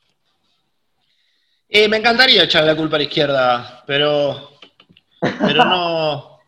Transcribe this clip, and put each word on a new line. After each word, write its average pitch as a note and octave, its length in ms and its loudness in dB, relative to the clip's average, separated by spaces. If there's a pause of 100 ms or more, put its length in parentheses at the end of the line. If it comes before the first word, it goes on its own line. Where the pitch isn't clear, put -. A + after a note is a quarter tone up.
(1700)
Eh, G#3+ 140 4
me G#3+ 80 0
encantaría A#3 460 2
echarle D#3 300 2
la D3+ 40 0
culpa D#3 200 -2
a - 20 0
la D3 60 -2
izquierda, C3 800 -2
pero, C#3+ 640 -2 (720)
pero D#3 440 0
no, E3 840 -4